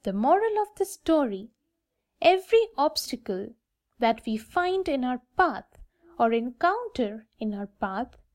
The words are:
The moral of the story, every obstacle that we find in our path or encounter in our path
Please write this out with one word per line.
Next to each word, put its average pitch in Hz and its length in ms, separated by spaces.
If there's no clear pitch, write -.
The 196 80
moral 392 500
of 415 140
the 392 100
story, 240 640
every 381 540
obstacle 226 760
that 226 260
we 220 120
find 370 520
in 269 160
our 254 160
path 285 400
or 233 140
encounter 240 960
in 214 140
our 202 140
path 202 500